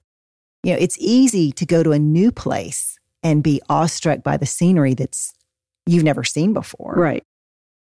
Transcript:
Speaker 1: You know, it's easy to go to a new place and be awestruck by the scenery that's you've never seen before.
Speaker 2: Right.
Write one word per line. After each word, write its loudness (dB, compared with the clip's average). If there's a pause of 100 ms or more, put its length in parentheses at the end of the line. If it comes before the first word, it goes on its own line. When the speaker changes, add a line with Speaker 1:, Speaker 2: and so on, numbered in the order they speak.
(640)
Speaker 1:
You 0
know, -2
it's -2
easy 2
to -6
go 2
to 2
a 2
new 2
place -8 (240)
and 2
be 0
awestruck -2
by -2
the -2
scenery 2
that's -8 (540)
you've 4
never 0
seen -2
before. -8
Speaker 2:
Right. 0 (640)